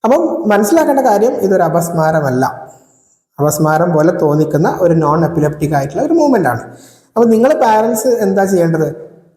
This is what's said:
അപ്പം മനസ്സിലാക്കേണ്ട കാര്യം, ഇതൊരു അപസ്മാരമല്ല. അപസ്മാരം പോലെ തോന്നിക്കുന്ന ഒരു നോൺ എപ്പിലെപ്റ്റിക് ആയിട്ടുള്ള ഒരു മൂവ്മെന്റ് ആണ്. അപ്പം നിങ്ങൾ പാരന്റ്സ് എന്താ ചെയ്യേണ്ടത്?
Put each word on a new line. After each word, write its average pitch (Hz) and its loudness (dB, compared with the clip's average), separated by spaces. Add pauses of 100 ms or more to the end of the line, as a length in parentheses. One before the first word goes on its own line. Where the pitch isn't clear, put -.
അപ്പം 320 0
മനസ്സിലാക്കേണ്ട 277 2
കാര്യം, 226 2
ഇതൊരു 190 0
അപസ്മാരമല്ല. 156 -2 (720)
അപസ്മാരം 156 0
പോലെ 160 2 (100)
തോന്നിക്കുന്ന 156 0
ഒരു 170 2
നോൺ 160 2
എപ്പിലെപ്റ്റിക് 151 -2
ആയിട്ടുള്ള 139 -4
ഒരു 330 -2
മൂവ്മെന്റ് 269 2
ആണ്. 117 -4 (560)
അപ്പം 233 4
നിങ്ങൾ 226 4
പാരന്റ്സ് 226 0
എന്താ 196 0
ചെയ്യേണ്ടത്? 165 -2 (280)